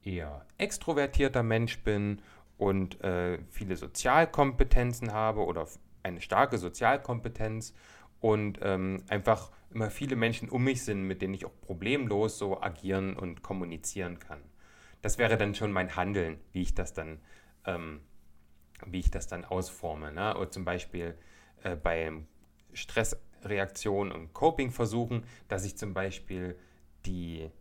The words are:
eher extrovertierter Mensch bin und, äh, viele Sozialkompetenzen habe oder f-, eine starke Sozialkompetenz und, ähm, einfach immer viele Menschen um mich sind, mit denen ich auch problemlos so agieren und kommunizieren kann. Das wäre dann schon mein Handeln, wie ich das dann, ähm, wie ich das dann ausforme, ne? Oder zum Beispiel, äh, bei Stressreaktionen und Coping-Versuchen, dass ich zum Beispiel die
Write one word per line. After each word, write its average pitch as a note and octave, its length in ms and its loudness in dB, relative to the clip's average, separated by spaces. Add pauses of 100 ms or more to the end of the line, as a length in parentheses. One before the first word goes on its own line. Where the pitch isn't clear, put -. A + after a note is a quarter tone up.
eher D#2 440 -6 (100)
extrovertierter C#3 840 2
Mensch A2+ 380 2
bin G#2 420 2 (340)
und, G2 460 2
äh, F2+ 360 0 (120)
viele F#2 260 -2
Sozialkompetenzen B2+ 1400 4
habe G#2+ 320 2
oder E2 200 -2
f-, - 140 -14 (240)
eine F2+ 200 -6
starke A#2+ 340 4
Sozialkompetenz A2+ 1200 0 (460)
und, G#2+ 420 2
ähm, F#2+ 460 0
einfach G#2+ 420 2 (240)
immer A2 160 0
viele C3+ 260 -4
Menschen A2+ 320 0
um B2+ 160 2
mich B2+ 200 2
sind, G2+ 180 -2
mit F#2+ 180 -4
denen F#2+ 140 -2
ich F#2 100 -8
auch - 160 -14
problemlos G#2+ 760 0
so F#2+ 240 -2
agieren F#2+ 520 -2
und F2+ 280 -8
kommunizieren F2 760 -6
kann. D2+ 220 -14 (600)
Das G#2 160 0
wäre A2+ 180 6
dann G2+ 180 2
schon G#2 160 -2
mein F#2 260 0
Handeln, F2+ 440 0 (120)
wie F2+ 100 0
ich - 120 4
das - 200 -2
dann, D#2+ 260 -8 (460)
ähm, E2 340 -6 (840)
wie F2+ 140 -4
ich - 100 4
das - 160 -4
dann F2 180 -8
ausforme, D#2+ 680 -4
ne? G2 220 -2
Oder F#2 160 -4
zum F#2+ 140 -8
Beispiel, F2 500 -4 (480)
äh, F2+ 140 -4
bei E2 340 0 (600)
Stressreaktionen - 1400 -2
und D#2+ 200 -10
Coping-Versuchen, B2 920 0 (240)
dass G2 160 -2
ich G2 120 -6
zum G2 180 -6
Beispiel F#2 600 -6 (500)
die E2 440 -6 (100)